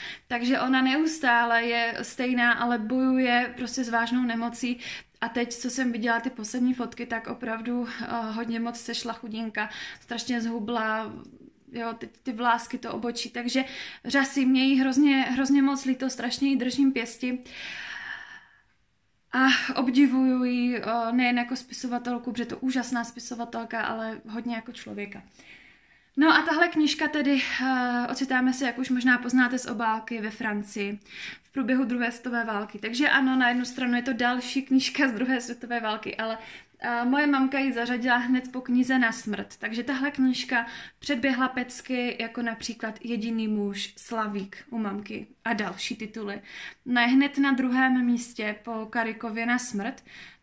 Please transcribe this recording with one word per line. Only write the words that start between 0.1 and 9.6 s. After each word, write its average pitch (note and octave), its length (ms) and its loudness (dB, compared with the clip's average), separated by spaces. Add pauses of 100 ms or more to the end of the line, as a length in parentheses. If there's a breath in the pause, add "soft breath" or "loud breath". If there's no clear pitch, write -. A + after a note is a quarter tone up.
Takže B3 320 0
ona C4 220 4
neustále B3+ 800 4
je A#3 380 0
stejná, B3 520 2
ale A#3+ 240 0
bojuje B3 800 2
prostě B3+ 260 -4
s A#3 60 -6
vážnou A#3 320 2
nemocí. A#3 580 -2 (420 loud breath)
A A#3 80 -4
teď, A#3+ 240 -2
co - 160 -6
jsem B3 220 0
viděla A#3 280 0
ty B3 100 -4
poslední B3 440 0
fotky, B3 320 -6
tak A3+ 220 -6
opravdu, A#3 600 -4
eh, A#3 180 -8 (260)
hodně A#3 280 -4
moc A#3 200 -4
sešla A#3 340 -6
chudinka, A3 560 -6 (300 loud breath)